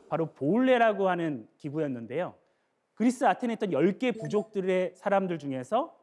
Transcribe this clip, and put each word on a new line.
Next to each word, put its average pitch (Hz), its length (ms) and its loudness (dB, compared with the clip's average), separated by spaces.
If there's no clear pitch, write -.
바로 160 180 -2
보울레라고 220 800 2
하는 165 480 -4
기구였는데요. 139 760 -6
그리스 247 320 0
아테네에 226 300 2
있던 202 180 -2
열 175 240 2
개 254 140 0
부족들의 185 840 -2
사람들 190 440 0
중에서 143 640 -4